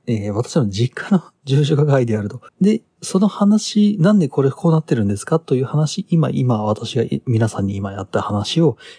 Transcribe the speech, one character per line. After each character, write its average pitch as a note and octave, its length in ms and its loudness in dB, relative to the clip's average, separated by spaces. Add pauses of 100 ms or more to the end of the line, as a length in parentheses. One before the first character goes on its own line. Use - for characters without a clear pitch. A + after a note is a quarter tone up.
え G#2 240 -4
ー、 - 20 -8
私 A2+ 220 -4
の B2 140 2
実 G#2+ 340 -4
家 - 80 -8
の F#3 120 2 (220)
住 C#3 200 2
所 D3+ 100 0
が C#3+ 160 2
書 C3+ 80 4
い A#2+ 60 2
て A2+ 120 0
あ G#2+ 40 -4
る G#2 80 -6
と。 - 120 -12 (200)
で、 G#3+ 220 2 (180)
そ - 180 -2
の G#3 80 4
話、 G#3 760 2
「な G3+ 120 6
ん G#3 60 4
で D3 100 2
こ C#3 140 0
れ C3+ 80 2
こ - 180 -2
う - 20 4
な D#3+ 80 4
っ D#3 40 -2
て D3+ 120 -2
る A2 80 2
ん G2+ 40 2
で G2+ 100 -2
す - 80 -12
か？」 D#3+ 160 0
と - 140 -2
い B2+ 60 0
う C3+ 40 -2
話、 D3+ 440 -2
今、 D#3+ 200 2
今、 B2 340 0
私 A2 340 -4
が A2+ 60 2
い-、 - 220 -4
皆 A2+ 240 0
さ - 120 -6
ん G2 40 0
に G2 100 -4
今 G2 160 -6
や G2 120 -10
っ - 40 -10
た G2+ 140 -2
話 G#2 400 -2
を C#3+ 160 2 (220)